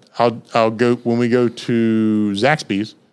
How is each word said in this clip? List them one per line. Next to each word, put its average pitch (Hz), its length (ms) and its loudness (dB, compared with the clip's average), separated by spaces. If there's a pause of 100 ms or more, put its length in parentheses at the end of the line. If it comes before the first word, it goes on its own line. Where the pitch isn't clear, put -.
(200)
I'll, 120 220 0 (120)
I'll 113 180 2
go, 120 260 0
when 117 200 -2
we 120 120 0
go 123 200 2
to 110 840 0
Zaxby's, 107 600 -2 (180)